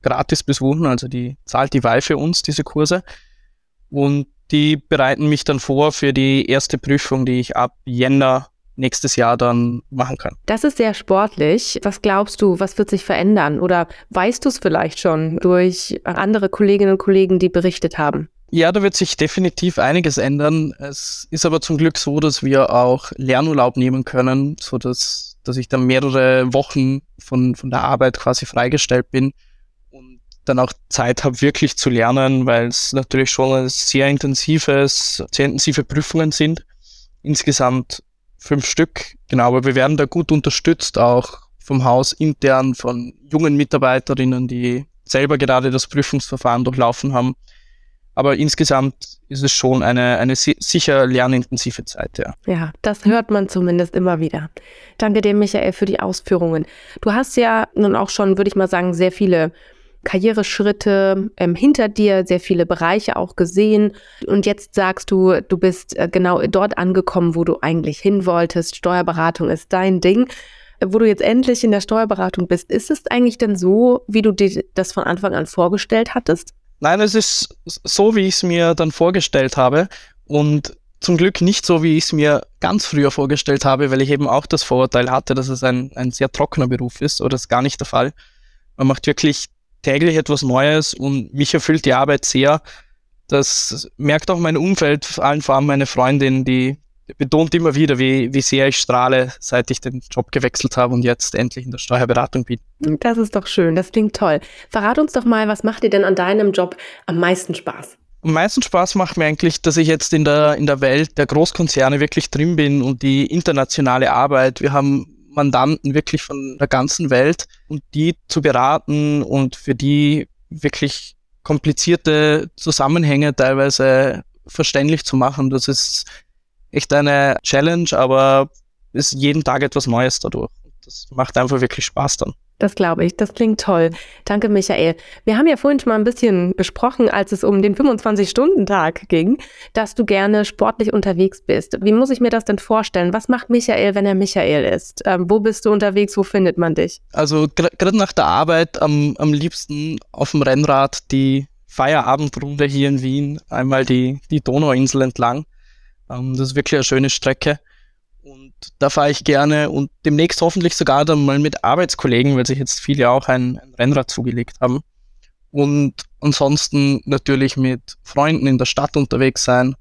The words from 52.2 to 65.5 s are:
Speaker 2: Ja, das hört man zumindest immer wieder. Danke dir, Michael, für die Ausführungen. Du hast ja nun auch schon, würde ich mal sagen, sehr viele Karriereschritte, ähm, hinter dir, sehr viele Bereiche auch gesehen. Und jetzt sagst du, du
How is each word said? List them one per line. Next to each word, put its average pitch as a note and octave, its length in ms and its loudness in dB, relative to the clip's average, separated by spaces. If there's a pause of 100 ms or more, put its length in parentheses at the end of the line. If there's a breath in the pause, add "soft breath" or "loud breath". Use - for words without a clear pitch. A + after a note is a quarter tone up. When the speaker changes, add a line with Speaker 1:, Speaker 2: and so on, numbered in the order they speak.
Speaker 2:
Ja, E3 260 -4 (100)
das G#3 220 -4
hört A3+ 260 2
man G3 180 0
zumindest F3 480 0
immer F3+ 240 0
wieder. D#3 300 -6 (480 loud breath)
Danke G#3+ 220 2
dir, G3+ 140 2
Michael, G3+ 380 0
für - 140 -2
die F#3+ 140 -2
Ausführungen. F3 680 -2 (340 loud breath)
Du G#3+ 120 0
hast B3+ 240 -2
ja A3+ 380 2
nun G3+ 220 2
auch G3+ 140 -2
schon, G3 280 0
würde G3 100 0
ich - 80 -4
mal F#3+ 120 2
sagen, F3+ 260 -2
sehr F3+ 180 2
viele E3+ 400 0 (520 soft breath)
Karriereschritte, G3+ 1300 0
ähm, F3 160 0
hinter B3+ 340 2
dir, G3+ 380 2
sehr F3+ 120 0
viele E3+ 280 0
Bereiche E3+ 500 -2
auch - 200 -6
gesehen. G#3 560 2 (340 loud breath)
Und G3 180 0
jetzt - 300 -4
sagst F#3+ 360 -2
du, F#3 300 4
du - 160 -4